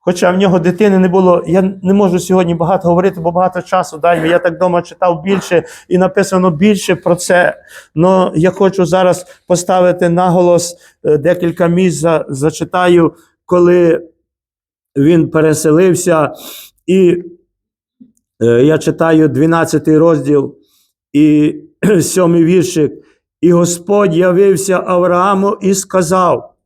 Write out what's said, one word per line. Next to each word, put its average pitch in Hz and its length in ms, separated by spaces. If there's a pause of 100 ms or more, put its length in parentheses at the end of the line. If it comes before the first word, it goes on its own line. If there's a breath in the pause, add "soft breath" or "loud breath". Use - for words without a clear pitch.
Хоча 180 300
в 185 80
нього 190 200
дитини 180 400
не 185 100
було, 180 380
я 185 160 (200)
не 185 120
можу 190 240
сьогодні 180 360
багато 175 340
говорити, 180 320
бо 165 120
багато 180 300
часу 175 360
дай 170 200
мені. 160 120
Я 170 80
так 170 200
дома 175 240
читав 170 400
більше 185 420 (240 loud breath)
і 180 100
написано 185 520
більше 185 460
про 175 180
це. 175 480 (320 loud breath)
Но 185 420
я 175 140
хочу 190 360
зараз 180 600
поставити 180 600
наголос, 175 680 (280 soft breath)
е, 151 140
декілька 170 480
місць 170 320
за-, 160 300
зачитаю, 165 840 (320 soft breath)
коли 175 600 (880)
він 151 340
переселився. 160 1000 (540 loud breath)
І, 175 380 (1160)
е, 113 40
я 131 320
читаю 160 500
дванадцятий 156 680
розділ 147 580 (560)
і 151 440 (220)
<clears throat> 185 220
сьомий 170 440
віршик. 160 480 (480 soft breath)
«І 175 120
Господь 175 640
явився 185 720
Аврааму 185 760
і 190 140
сказав 180 800 (120)